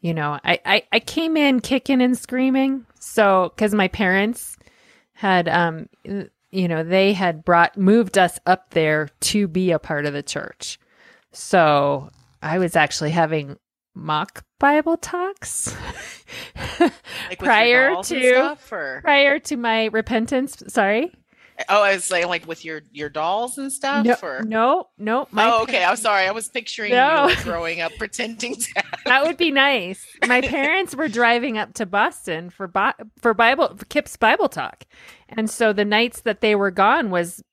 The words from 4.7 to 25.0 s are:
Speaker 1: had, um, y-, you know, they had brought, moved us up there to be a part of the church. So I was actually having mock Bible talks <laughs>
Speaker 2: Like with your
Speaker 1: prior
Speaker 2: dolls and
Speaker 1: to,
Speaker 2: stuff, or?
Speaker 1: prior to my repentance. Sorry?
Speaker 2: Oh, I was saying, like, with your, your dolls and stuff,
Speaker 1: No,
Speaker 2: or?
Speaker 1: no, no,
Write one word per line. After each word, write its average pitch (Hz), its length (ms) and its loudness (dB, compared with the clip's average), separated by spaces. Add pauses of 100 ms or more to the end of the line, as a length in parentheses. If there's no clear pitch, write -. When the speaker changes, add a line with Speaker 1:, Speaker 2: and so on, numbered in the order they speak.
Speaker 1:
had, 180 340 0
um, 160 400 -2 (160)
y-, 196 240 -10 (220)
you 185 180 -2
know, 165 140 -2
they 190 300 2
had 175 320 -2
brought, 170 320 4
moved 202 420 4
us 180 280 2
up - 240 0
there 156 380 0 (120)
to 208 280 0
be 180 220 0
a 160 80 2
part 147 280 -4
of 143 60 -2
the 143 100 -8
church. - 560 -10 (540)
So 143 800 2 (320)
I 156 160 -2
was 175 180 0
actually 151 340 0
having 156 460 -2 (380)
mock 156 500 -8 (140)
Bible 302 380 2
talks - 760 -8 (420)
<laughs> - 640 -12
Speaker 2:
Like 320 100 4 (400)
with 180 100 -12
your 190 60 -4
Speaker 1:
prior 240 440 4
Speaker 2:
dolls 196 200 -4
and 294 120 -2
Speaker 1:
to, 254 80 4
Speaker 2:
stuff, 277 420 0
or? 143 300 -8
Speaker 1:
prior 285 380 4
to 302 160 -8
my 226 300 0
repentance. 226 840 -2
Sorry? 220 440 0 (560)
Speaker 2:
Oh, 202 160 4
I 196 100 4
was 180 100 -6
saying, 175 220 -2
like, 165 220 -6
with 165 160 -12
your, 156 260 -12
your 147 180 -10
dolls 190 500 -4
and 269 140 -10
stuff, 269 320 -2
Speaker 1:
No, 240 200 2
Speaker 2:
or? 139 180 -8
Speaker 1:
no, 226 460 0 (100)
no, 220 320 -4